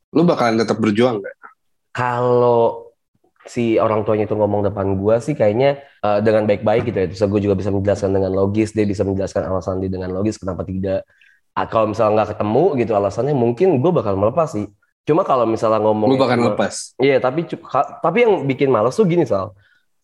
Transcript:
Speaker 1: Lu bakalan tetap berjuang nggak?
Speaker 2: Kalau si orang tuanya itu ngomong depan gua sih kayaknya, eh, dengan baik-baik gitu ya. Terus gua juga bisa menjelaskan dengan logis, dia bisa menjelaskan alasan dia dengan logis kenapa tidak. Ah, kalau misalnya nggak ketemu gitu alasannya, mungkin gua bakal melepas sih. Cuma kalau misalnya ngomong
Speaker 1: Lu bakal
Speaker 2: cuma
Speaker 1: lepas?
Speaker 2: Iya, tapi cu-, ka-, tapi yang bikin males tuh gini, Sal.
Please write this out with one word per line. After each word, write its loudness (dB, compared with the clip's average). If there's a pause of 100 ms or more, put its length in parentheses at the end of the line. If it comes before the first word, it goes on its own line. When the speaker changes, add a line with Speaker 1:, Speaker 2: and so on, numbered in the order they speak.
Speaker 1:
Lu 2
bakalan 2
tetap -2
berjuang 2
nggak? -14 (580)
Speaker 2:
Kalau 2 (560)
si 0
orang 0
tuanya 0
itu -6
ngomong 0
depan -2
gua 2
sih -6
kayaknya, 2 (160)
eh, 0
dengan 2
baik-baik 0
gitu -4
ya. 0
Terus -6
gua 0
juga 2
bisa -4
menjelaskan 0
dengan 0
logis, 0
dia 0
bisa -2
menjelaskan -4
alasan -4
dia -4
dengan -8
logis -4
kenapa -8
tidak. -4 (480)
Ah, -4
kalau 0
misalnya 2
nggak -6
ketemu 2 (140)
gitu 0
alasannya, 0
mungkin 2
gua 2 (100)
bakal -2
melepas 0
sih. -6 (360)
Cuma 0
kalau 0
misalnya 2
ngomong 2
Speaker 1:
Lu 2
bakal 2
Speaker 2:
cuma 0
Speaker 1:
lepas? -4
Speaker 2:
Iya, 4
tapi -2
cu-, -8
ka-, -4
tapi 2
yang 2
bikin 0
males 2
tuh 2
gini, 2
Sal. -4 (540)